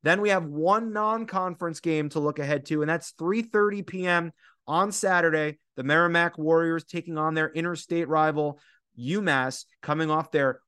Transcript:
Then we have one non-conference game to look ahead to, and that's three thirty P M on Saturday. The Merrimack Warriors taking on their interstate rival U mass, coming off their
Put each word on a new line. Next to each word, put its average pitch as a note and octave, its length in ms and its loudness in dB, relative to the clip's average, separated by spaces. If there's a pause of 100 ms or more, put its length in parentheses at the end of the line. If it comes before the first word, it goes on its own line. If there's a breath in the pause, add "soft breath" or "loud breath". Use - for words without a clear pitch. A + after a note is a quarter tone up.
Then E3+ 180 4
we G#3 100 2
have F#3 160 2
one F#3+ 480 0
non-conference F#3+ 840 -4
game D3+ 300 -2
to D#3 100 -2
look D3 200 -2
ahead C#3+ 260 -2
to, D3+ 160 -2
and D3+ 80 -2
that's E3 220 -4
three F#3+ 320 -2
thirty G#3 400 0
P F#3 240 -6
M E3+ 240 0 (340 soft breath)
on F#3 260 0
Saturday. E3 680 2 (160)
The C3+ 80 -8
Merrimack E3+ 540 2
Warriors E3 460 2
taking E3+ 340 -8
on D#3 160 0
their D#3 160 0
interstate E3 580 -4
rival D3+ 520 0 (360 soft breath)
U D#3 260 -4
mass, C3+ 440 -2 (160)
coming D#3 300 -2
off D#3 200 -2
their C3+ 360 2